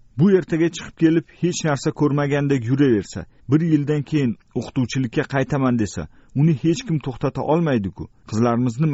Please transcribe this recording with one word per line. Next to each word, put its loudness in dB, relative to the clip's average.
"Bu 4
ertaga 0
chiqib -16
kelib, 4
hech -2
narsa -2
ko'rmagandek 0
yuraversa, 2
bir 4
yildan 2
keyin 0
o'qituvchilikka -2
qaytaman 0
desa, -6
uni 4
hech 0
kim -2
to'xtata -4
olmaydi-ku. 0
Qizlarimizni 0